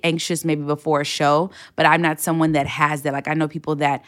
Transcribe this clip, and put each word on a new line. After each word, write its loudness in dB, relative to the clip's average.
anxious -2
maybe 0
before 0
a -2
show, 2
but 4
I'm 4
not 0
someone 0
that 0
has 0
that. -2
Like, -6
I -2
know -2
people -6
that -2